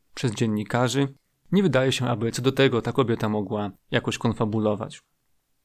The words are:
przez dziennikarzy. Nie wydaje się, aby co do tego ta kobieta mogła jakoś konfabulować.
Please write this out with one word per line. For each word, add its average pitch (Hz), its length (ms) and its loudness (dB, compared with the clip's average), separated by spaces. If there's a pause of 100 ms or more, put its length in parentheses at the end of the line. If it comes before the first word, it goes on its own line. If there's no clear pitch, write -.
(140)
przez 127 180 -2
dziennikarzy. 120 840 0 (380)
Nie 190 120 4
wydaje 131 280 4
się, 127 160 -2
aby 117 240 -2
co - 100 -6
do 131 100 2
tego 120 300 2
ta 117 100 -4
kobieta 110 380 0
mogła 104 420 -4 (200)
jakoś 104 260 -2
konfabulować. 107 840 -2 (640)